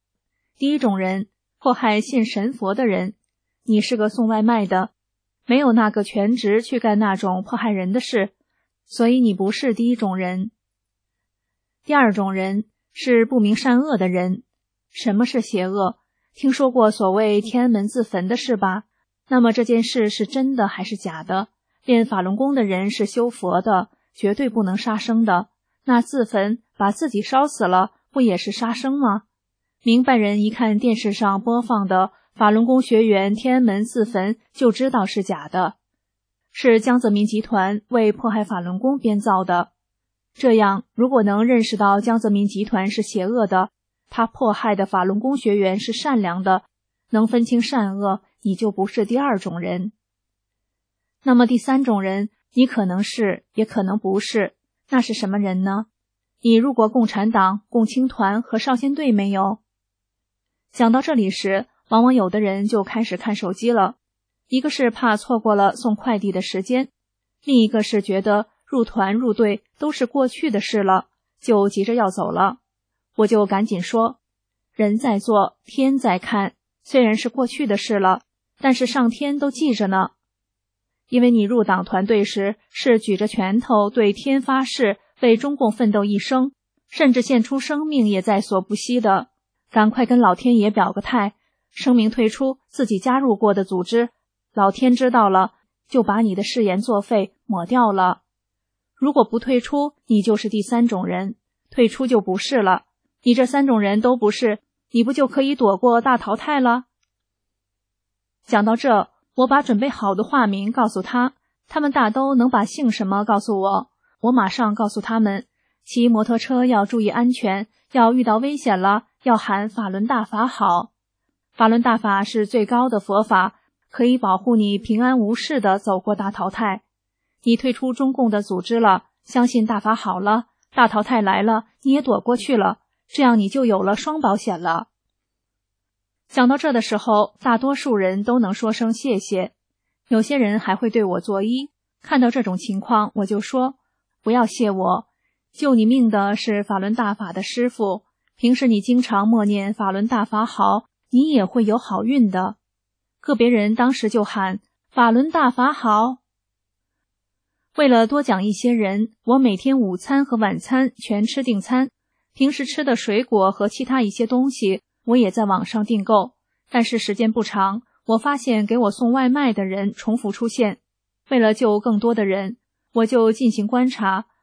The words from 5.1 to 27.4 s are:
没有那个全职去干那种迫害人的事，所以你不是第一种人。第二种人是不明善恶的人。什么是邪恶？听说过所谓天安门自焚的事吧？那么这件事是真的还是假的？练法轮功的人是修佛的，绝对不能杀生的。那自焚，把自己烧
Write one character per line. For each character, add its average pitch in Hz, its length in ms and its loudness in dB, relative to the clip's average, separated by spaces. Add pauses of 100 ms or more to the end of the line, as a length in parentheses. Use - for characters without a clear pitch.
没 247 140 2
有 277 120 2
那 220 200 4
个 208 120 -2
全 208 320 -2
职 220 280 0
去 240 160 -4
干 214 180 2
那 208 180 0
种 185 280 -4
迫 240 140 -6
害 226 120 -4
人 190 220 -2
的 233 80 0
事， 202 320 -2 (560)
所 233 200 0
以 247 120 4
你 220 160 2
不 190 160 -2
是 240 240 -2
第 233 120 -2
一 247 80 0
种 190 220 -4
人。 185 320 -4 (1300)
第 294 120 0
二 247 180 4
种 190 180 -2
人 190 340 -4 (280)
是 233 320 2
不 247 140 0
明 208 160 2
善 247 240 2
恶 285 180 0
的 185 100 0
人。 180 360 -4 (480)
什 - 220 -4
么 220 120 2
是 240 160 -2
邪 185 240 -4
恶？ 190 320 -4 (380)
听 269 180 0
说 262 160 0
过 240 220 4
所 202 200 -2
谓 208 300 2
天 233 220 -2
安 247 80 2
门 202 160 0
自 233 160 -2
焚 185 240 -4
的 233 100 -2
事 247 180 -4
吧？ 196 280 -2 (460)
那 254 120 4
么 233 100 4
这 233 120 0
件 233 180 2
事 233 280 0
是 208 180 -4
真 262 280 -2
的 214 120 0
还 190 160 -10
是 202 120 -10
假 160 280 -10
的？ 190 240 -4 (360)
练 226 220 2
法 196 160 -2
轮 185 140 -2
功 269 180 0
的 262 100 0
人 190 280 -2
是 208 160 -2
修 240 240 -2
佛 226 320 -4
的， 190 260 0 (240)
绝 208 220 -2
对 277 120 -2
不 220 140 -2
能 190 160 -2
杀 220 180 -4
生 226 300 0
的。 180 220 0 (380)
那 240 180 2
自 262 200 -2
焚， 214 380 -2 (160)
把 202 140 0
自 226 180 -4
己 208 140 -4
烧 269 240 0